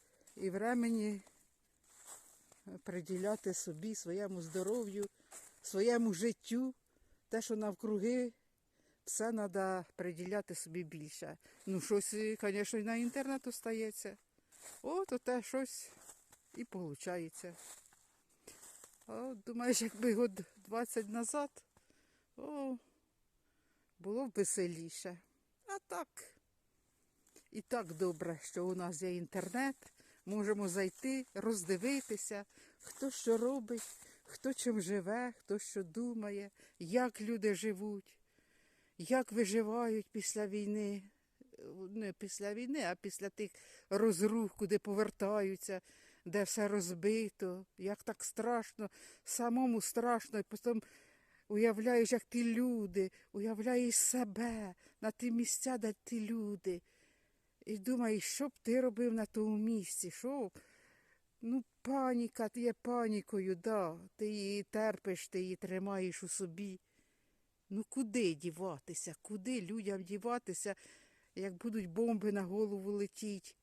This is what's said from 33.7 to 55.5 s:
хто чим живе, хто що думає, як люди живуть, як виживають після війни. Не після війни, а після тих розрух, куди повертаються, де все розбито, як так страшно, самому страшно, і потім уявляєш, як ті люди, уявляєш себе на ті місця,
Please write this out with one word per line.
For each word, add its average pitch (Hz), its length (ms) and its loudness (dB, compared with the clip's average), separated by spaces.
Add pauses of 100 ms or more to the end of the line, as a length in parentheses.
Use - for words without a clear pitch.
хто - 300 -4
чим 220 280 0
живе, 208 580 0
хто 202 200 -2
що - 240 -6
думає, 208 680 -4 (280)
як 226 420 2
люди 208 340 2
живуть, 202 600 -4 (840)
як 247 340 2
виживають 220 800 2
після 208 360 -2
війни. 202 560 -2 (840)
Не 208 240 -6
після 202 400 -6
війни, 247 300 -2
а 180 120 0
після 196 340 -6
тих 208 220 -6 (380)
розрух, 214 680 4
куди 202 240 2
повертаються, 202 1040 0 (440)
де 196 180 2
все 208 240 2
розбито, 190 960 0 (120)
як 196 260 -4
так - 200 -6
страшно, 220 680 -2 (340)
самому 240 580 4
страшно, 233 580 2
і 196 40 0
потім 226 380 0 (680)
уявляєш, 226 640 6
як 240 120 4
ті 240 200 0
люди, 226 680 2 (200)
уявляєш 226 640 2
себе 220 800 2 (280)
на 214 100 0
ті 240 200 -2
місця, 240 460 2